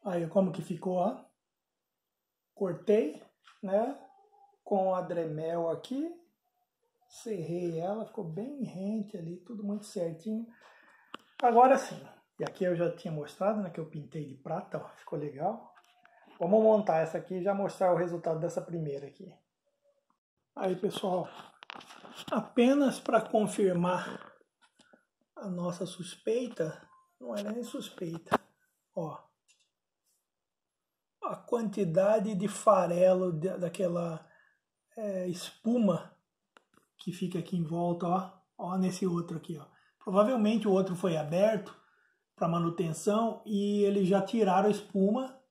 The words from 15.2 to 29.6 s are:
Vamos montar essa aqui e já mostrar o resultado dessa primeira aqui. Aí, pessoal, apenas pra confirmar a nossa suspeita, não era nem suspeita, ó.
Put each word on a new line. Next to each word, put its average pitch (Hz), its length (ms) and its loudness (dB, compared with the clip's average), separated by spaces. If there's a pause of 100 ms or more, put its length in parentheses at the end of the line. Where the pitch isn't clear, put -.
Vamos 190 200 6
montar 208 380 6
essa 160 200 0
aqui - 180 -8
e 175 60 -4
já 196 120 2
mostrar 190 380 2
o 170 40 6
resultado 170 440 -2
dessa 175 200 -2
primeira 147 460 -6
aqui. 175 260 -18 (1200)
Aí, 185 180 -2
pessoal, 185 540 -2 (1040)
apenas 262 680 4
pra 233 220 2
confirmar 180 1120 0 (1000)
a 226 120 -10
nossa 175 380 -4
suspeita, - 960 -6 (380)
não 240 160 -8
era 208 160 -6
nem 240 100 -6
suspeita, - 800 -6 (520)
ó. 156 300 -8 (2000)